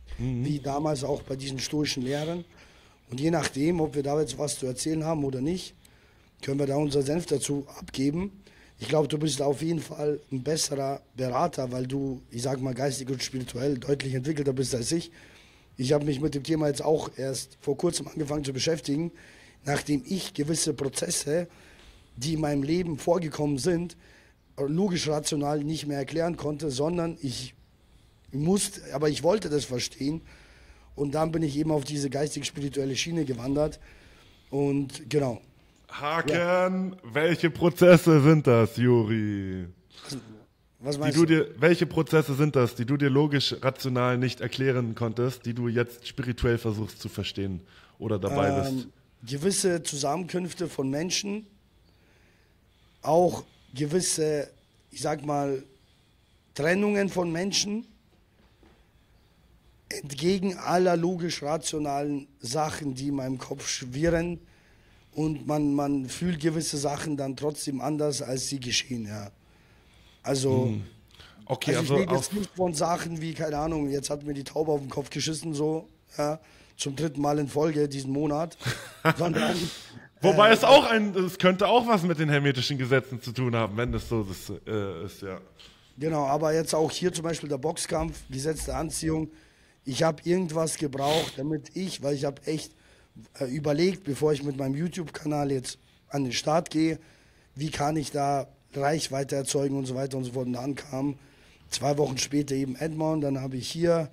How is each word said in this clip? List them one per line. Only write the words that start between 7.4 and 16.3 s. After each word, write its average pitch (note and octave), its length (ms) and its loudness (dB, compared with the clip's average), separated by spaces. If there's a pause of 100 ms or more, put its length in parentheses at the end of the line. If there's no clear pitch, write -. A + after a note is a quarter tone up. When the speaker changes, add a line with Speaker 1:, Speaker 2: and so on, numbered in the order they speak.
Speaker 2:
abgeben. E3 640 -2 (340)
Ich A2 120 -10
glaube, D3+ 180 4
du D#3 100 -2
bist D3 240 0
auf C#3 220 0
jeden E3 160 0
Fall D3+ 400 -4 (120)
ein C3 120 -4
besserer C#3 580 -2 (140)
Berater, C3 560 -2
weil B2+ 160 -4
du, C3+ 420 -4
ich A#2 140 -6
sag B2+ 180 -2
mal, C3 140 -2
geistig C3 340 -2
und C3 140 -4
spirituell B2+ 560 -4
deutlich C3+ 340 -2
entwickelter C#3 400 -2
bist C3 220 -2
als A#2 160 -2
ich. E3+ 180 -2 (680)
Ich C3 160 2
habe D3 120 2
mich C#3+ 140 -2
mit D3 160 -2